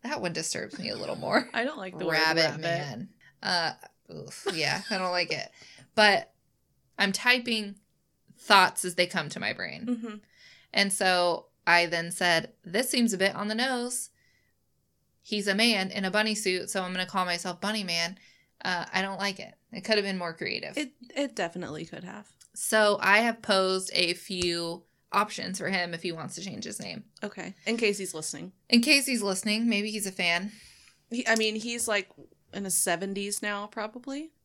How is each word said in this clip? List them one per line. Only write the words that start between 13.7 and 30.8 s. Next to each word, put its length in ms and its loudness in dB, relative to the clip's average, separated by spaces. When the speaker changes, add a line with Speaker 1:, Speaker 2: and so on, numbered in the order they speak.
Speaker 1:
He's 240 -2
a 80 2
man 340 4
in 160 -4
a 60 0
bunny 240 2
suit, 340 -2
so 140 -2
I'm 80 -6
gonna 160 -2
call 180 0
myself 340 -4
Bunny 240 -2
Man." 360 -2
Uh, 300 -2
I 80 2
don't 180 -4
like 200 -4
it. 160 -16
It 100 -10
could 140 2
have 80 0
been 140 -2
more 140 -4
creative. 440 -6
Speaker 2:
It, 140 -4
it 200 -2
definitely 500 -6
could 180 -14
have. 240 -16
Speaker 1:
So 480 4
I 180 8
have 220 0
posed 520 2
a 200 2
few 680 -2
options 440 -2
for 120 -4
him 240 -2
if 100 -8
he 80 -2
wants 240 -10
to 60 -10
change 240 -10
his 160 -10
name. 220 -10
Speaker 2:
Okay. 300 -10
In 120 0
case 200 2
he's 160 -6
listening. 380 -8
Speaker 1:
In 140 6
case 240 4
he's 160 0
listening. 480 0
Maybe 200 0
he's 160 -4
a 60 -4
fan. 400 0